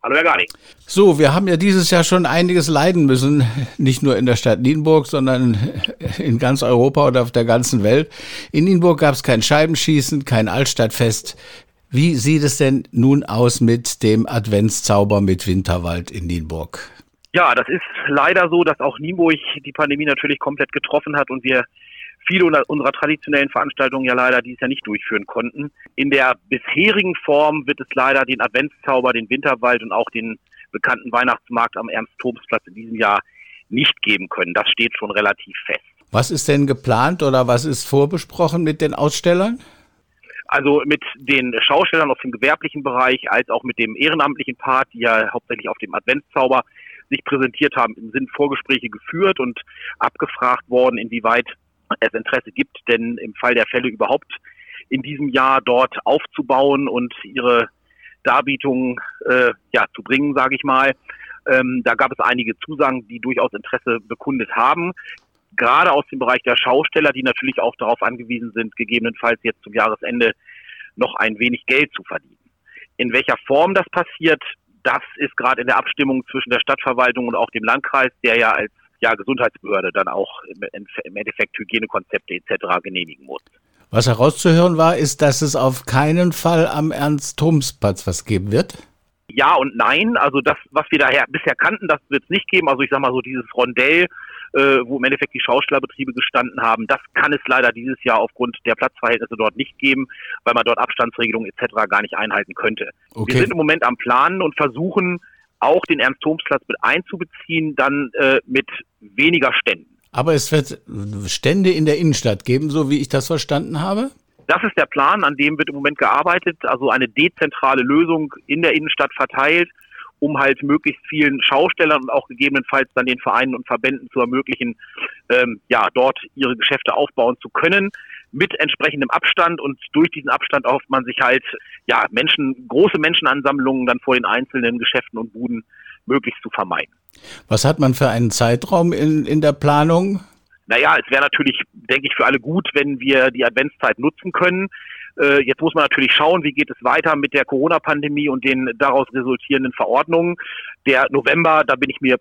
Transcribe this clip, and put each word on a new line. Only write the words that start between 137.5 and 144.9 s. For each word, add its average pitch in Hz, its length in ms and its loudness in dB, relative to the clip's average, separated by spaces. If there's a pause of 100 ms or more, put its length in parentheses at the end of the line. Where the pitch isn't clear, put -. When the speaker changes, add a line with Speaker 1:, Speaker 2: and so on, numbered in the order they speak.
Speaker 2:
hat 151 140 2
man 135 160 4
für 135 140 0
einen 113 220 0
Zeitraum 165 640 2
in, 151 320 2
in 156 160 0
der 151 120 4
Planung? 165 680 2 (480)
Speaker 1:
Naja, 143 280 4
es - 140 -2
wäre 135 120 2
natürlich, 139 380 0 (120)
denke 135 340 -2
ich, - 80 -4
für - 100 2
alle 131 140 2
gut, 156 340 -2
wenn 143 280 0
wir 131 320 4
die 120 120 -2
Adventszeit 123 540 0
nutzen 156 320 -2
können. 180 380 0 (520)